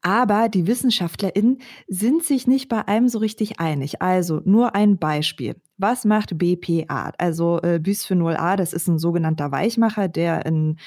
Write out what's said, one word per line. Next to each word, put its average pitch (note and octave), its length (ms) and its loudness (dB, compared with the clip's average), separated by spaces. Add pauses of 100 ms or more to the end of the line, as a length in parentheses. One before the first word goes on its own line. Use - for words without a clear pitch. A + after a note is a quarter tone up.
aber G#3+ 460 2
die G3+ 180 0
WissenschaftlerInnen A3 920 0 (280)
sind A#3 360 0
sich C4+ 240 0
nicht C4 220 0
bei A3 120 -2
allem A#3 280 2
so A3+ 100 -4
richtig G#3+ 400 -4
einig. D3+ 420 -4
Also F3+ 440 0
nur A3+ 300 4
ein G#3 220 4
Beispiel. D3+ 580 -4 (220)
Was G#3+ 280 0
macht G#3 320 0
B F3 180 2
P E3+ 320 -2
A? C#3 300 -6
Also, E3+ 440 0
äh, E3+ 180 2
Bisphenol E3+ 580 0
A, F3 180 0
das F3+ 160 -2
ist E3+ 160 -4
ein E3+ 100 2
sogenannter D#3+ 540 0
Weichmacher, G#3+ 560 0
der E3 380 -2
in D#3 420 0